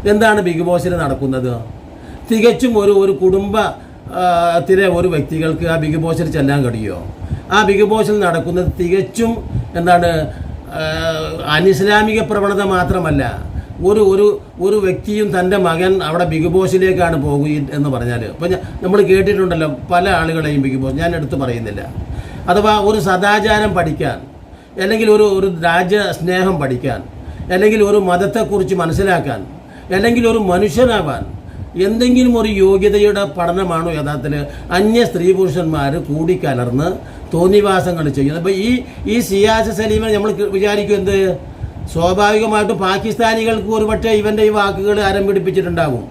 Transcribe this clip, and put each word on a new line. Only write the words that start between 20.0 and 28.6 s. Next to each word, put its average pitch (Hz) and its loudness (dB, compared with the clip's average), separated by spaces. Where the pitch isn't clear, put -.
ആളുകളെയും 160 0
ബിഗ് 135 -2
ബോസ്, 131 -4
ഞാൻ 170 -2
എടുത്ത് 147 -4
പറയുന്നില്ല. 113 -4
അഥവാ 208 4
ഒരു 208 2
സദാചാരം 208 0
പഠിക്കാൻ, 151 -2
അല്ലെങ്കിൽ 220 2
ഒരു, 214 6
ഒരു 196 2
രാജ്യസ്നേഹം 180 0
പഠിക്കാൻ, 123 -4
അല്ലെങ്കിൽ 214 4
ഒരു 208 4
മതത്തെക്കുറിച്ച് 190 0